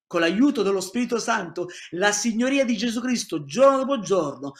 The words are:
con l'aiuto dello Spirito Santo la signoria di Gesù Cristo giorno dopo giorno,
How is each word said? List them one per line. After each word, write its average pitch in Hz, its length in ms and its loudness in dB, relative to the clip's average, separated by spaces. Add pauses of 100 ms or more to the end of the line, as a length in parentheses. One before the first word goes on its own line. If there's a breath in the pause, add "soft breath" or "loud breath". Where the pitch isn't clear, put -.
(120)
con 175 80 0
l'aiuto 208 420 2
dello 196 200 0
Spirito 240 380 -2
Santo 180 500 -4 (220 loud breath)
la 196 200 2
signoria 240 540 0
di 233 100 0
Gesù 226 240 -2
Cristo 220 460 -4
giorno 262 320 4
dopo 262 240 -2
giorno, 143 580 -2